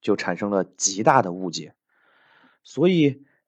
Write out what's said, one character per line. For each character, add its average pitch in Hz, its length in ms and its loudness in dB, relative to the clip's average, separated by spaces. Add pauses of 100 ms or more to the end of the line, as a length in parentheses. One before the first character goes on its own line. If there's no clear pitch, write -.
就 104 160 0
产 - 180 -4
生 101 140 -6
了 95 160 0
极 - 360 -6
大 135 200 6
的 95 100 -2
误 92 180 -8
解。 82 260 -12 (880)
所 160 260 0
以 151 360 0 (220)